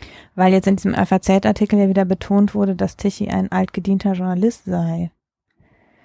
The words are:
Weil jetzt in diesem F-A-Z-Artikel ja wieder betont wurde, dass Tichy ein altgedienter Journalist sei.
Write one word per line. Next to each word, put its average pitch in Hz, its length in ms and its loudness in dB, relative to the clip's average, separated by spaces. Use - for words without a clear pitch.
Weil 185 200 4
jetzt 190 120 2
in 196 120 2
diesem 196 180 -4
F-A-Z-Artikel 196 840 2
ja 202 100 4
wieder 190 180 2
betont 202 500 0
wurde, 196 200 0
dass 190 220 -4
Tichy 202 320 -4
ein 190 220 -2
altgedienter 190 600 -2
Journalist 185 520 -2
sei. 170 460 -4